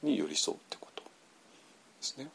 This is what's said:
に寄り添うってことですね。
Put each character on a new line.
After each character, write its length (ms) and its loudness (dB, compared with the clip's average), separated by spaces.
に 140 6
寄 100 4
り 80 -2
添 180 4
う 40 -2
っ 20 -12
て 100 -10
こ 160 -14
と 60 -10
で 80 -18
す 160 -4
ね。 180 -8